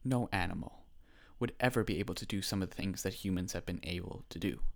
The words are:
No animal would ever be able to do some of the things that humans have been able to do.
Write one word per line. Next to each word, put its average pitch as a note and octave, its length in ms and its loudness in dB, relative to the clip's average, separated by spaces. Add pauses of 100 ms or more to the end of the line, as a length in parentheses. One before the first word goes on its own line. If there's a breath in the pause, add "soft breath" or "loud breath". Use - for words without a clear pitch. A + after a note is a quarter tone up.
No B2 260 4
animal F2+ 540 -2 (540 loud breath)
would A#2 200 0
ever B2 240 6
be G2 180 2
able F#2 160 0
to - 100 -8
do G2 160 -2
some G2+ 180 0
of F#2 80 0
the - 80 -10
things F#2+ 260 -2
that - 220 -2
humans F#2 300 0
have F2 100 -2
been F2 180 -4
able - 460 -6
to - 100 -8
do. D2 220 0 (160)